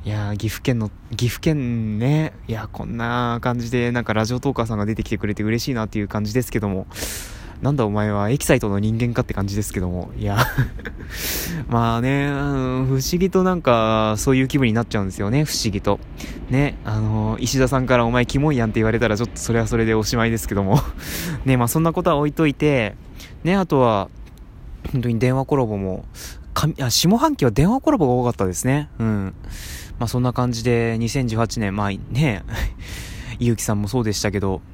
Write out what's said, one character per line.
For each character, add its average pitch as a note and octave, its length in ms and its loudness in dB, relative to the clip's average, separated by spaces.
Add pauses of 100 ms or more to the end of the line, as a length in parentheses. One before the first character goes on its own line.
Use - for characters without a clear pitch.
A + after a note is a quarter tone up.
い G#2 40 -2
や G#2 220 -2
ー、 G#2 60 -4
岐 G#2+ 100 -4
阜 - 140 -6
県 A#2+ 180 2
の、 G#2+ 100 -2 (260)
岐 B2 100 0
阜 - 160 -4
県 A#2 580 0
ね、 D3+ 340 2 (140)
い - 60 -6
や、 G#2+ 180 -8
こ - 140 -8
ん A#2 100 -8
な A#2+ 460 -2
感 A#2+ 180 0
じ A#2 120 -6
で A#2+ 200 2
な A#2+ 100 0
ん - 20 -4
か A2 100 -2
ラ A2 120 4
ジ A#2+ 80 -2
オ B2 60 -2
ト C#3 120 0
ー - 20 -2
カ A#2+ 100 0
ー A2+ 40 0
さ A2+ 80 -2
ん - 20 0
が G#2 80 0
出 G#2+ 100 0
て G2+ 80 -4
き - 60 -6
て G#2+ 80 0
く G#2 100 -2
れ G#2 80 -2
て G#2+ 80 -4
嬉 A2+ 200 0
し C#3+ 80 -2
い - 20 0
な A2 140 -2
っ - 20 -8
て A2 100 -2
い - 40 0
う G2+ 40 -4
感 G#2+ 160 -2
じ G#2 100 -4
で B2+ 100 2
す - 80 -8
け A#2 80 0
ど G#2 100 0
も、 F#2+ 180 -4 (760)
な C3 100 2
ん D3+ 40 2
だ B2 100 2
お G#2 40 2
前 G#2 220 2
は G2+ 180 0
エ C#3 80 2
キ - 80 -4
サ D#3+ 100 6
イ A#2+ 40 2
ト A2 100 0
の G2+ 100 2
人 A2 200 0
間 A#2+ 140 0
か B2+ 80 0
っ A#2+ 40 0
て - 80 -6
感 G2 140 -2
じ G2 80 -4
で G#2+ 80 0
す - 100 -6
け G2 60 -2
ど F2+ 100 -2
も、 F2+ 280 -6
い G#2+ 60 -6
や、 G2+ 140 0 (680)
<laughs> - 680 -6
ま A#2 260 2
あ A#2 60 0
ね、 C#3 260 0
う C#3+ 60 -2
ん、 C3 520 0
不 C3 80 0
思 C3+ 80 0 (160)
議 F#3 120 2
と F#3 140 4
な F#3 100 4
ん F3 80 -2
か A2 560 4
そ C3+ 160 2
う - 20 6
い C3 60 4
う C3 60 2
気 D3 100 0
分 C3 80 4
に A2 80 4
な A#2 100 2
っ - 20 -2
ち - 120 -4
ゃ - 20 2
う G2 40 0
ん F#2+ 40 -2
で F#2 60 -6
す - 60 -14
よ G2+ 100 -2
ね、 C#3+ 160 2
不 - 80 -6
思 - 180 -2
議 G2+ 100 -2
と。 G2+ 180 2 (500)
ね、 C3+ 340 2
あ A2 160 -2
の、 A2 400 0
石 B2+ 180 0
田 C3 100 6
さ C3 120 2
ん B2+ 60 0
か B2+ 120 6
ら A#2 80 6
「お A#2 60 2
前 B2 140 4
キ C3+ 140 0
モ D3+ 120 4
い C3+ 60 2
や A2+ 100 2
ん」 - 40 0
っ - 20 -4
て A#2 60 2
言 A2 60 4
わ A2 60 4
れ A2+ 80 2
た A#2 80 4
ら G#2 100 2
ち A#2 60 0
ょ - 20 0
っ - 40 -8
と - 80 -12
そ - 160 -2
れ A#2 60 4
は A2 80 0
そ A#2+ 100 0
れ A2+ 80 4
で A2+ 80 2
お A2 100 2
し A#2 140 0
ま A2+ 80 4
い A2+ 60 2
で A2+ 60 0
す - 100 -6
け G#2 80 -2
ど G2+ 80 2
も。 G#2 160 6 (320)
<laughs> E3 340 -6
ね、 C3 120 4
ま A#2+ 80 4
あ - 20 -2
そ D#3+ 120 2
ん E3 40 4
な E3 100 2
こ F3+ 100 -2
と F3 60 4
は D3+ 80 4
置 D3 100 2
い C#3+ 60 -2
と D#3+ 120 2
い C#3+ 80 2
て、 B2+ 420 2 (480)
ね、 F3 120 2
あ F#3+ 100 2
と C#3+ 140 2
は、 A2 300 4 (840)
本 C3 120 0
当 B2 60 0
に A#2 80 0
電 B2+ 180 4
話 C3 100 0
コ D3 100 0
ラ C3 100 2
ボ G#2+ 120 -4
も、 F#2+ 280 -4 (480)
か-、 - 140 2 (140)
あ、 B2+ 80 0
下 F#3 280 4
半 D4+ 180 2
期 D3 100 2
は A#2 60 6
電 D3 200 6
話 C4 100 2
コ D#4+ 100 2
ラ C#4 60 4
ボ E3 80 4
が B2 80 4
多 B2 100 2
か A#2+ 80 4
っ A2 40 -2
た G2+ 100 0
で F#2 80 0
す - 120 -6
ね。 C#3+ 240 0 (100)
う A2+ 40 0
ん。 G#2 300 0 (640)
ま A#2+ 80 -2
あ - 20 -2
そ B2 120 -2
ん B2 40 2
な B2 100 2
感 B2 180 0
じ A#2 120 -6
で、 A#2 360 2
二 A#2 100 0
千 C3 180 0
十 A2 100 0
八 A#2 220 0
年、 G2 160 0
ま G#2 120 0
あ - 20 0 (220)
ね、 B2 320 0 (460)
<laughs> - 500 -12
ゆ A#2+ 140 2
う - 20 2
き - 80 -8
さ A2 100 0
ん G#2 80 0
も G#2 60 -2
そ B2 140 0
う - 20 0
で G#2+ 100 0
し - 80 -4
た G#2 100 0
け G2+ 80 -2
ど F#2+ 220 -2 (120)